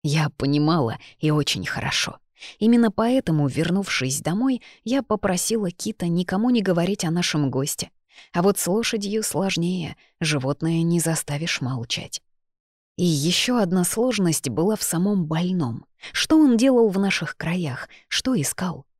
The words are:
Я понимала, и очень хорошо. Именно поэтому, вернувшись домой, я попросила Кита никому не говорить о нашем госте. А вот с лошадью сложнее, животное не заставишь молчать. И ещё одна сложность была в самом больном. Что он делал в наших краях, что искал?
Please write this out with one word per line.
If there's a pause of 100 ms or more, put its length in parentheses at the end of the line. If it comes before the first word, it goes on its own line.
Я
понимала, (220)
и
очень
хорошо. (400)
Именно
поэтому,
вернувшись
домой, (220)
я
попросила
Кита
никому
не
говорить
о
нашем
госте. (400)
А
вот
с
лошадью
сложнее, (240)
животное
не
заставишь
молчать. (760)
И
ещё
одна
сложность
была
в
самом
больном. (260)
Что
он
делал
в
наших
краях, (180)
что
искал? (140)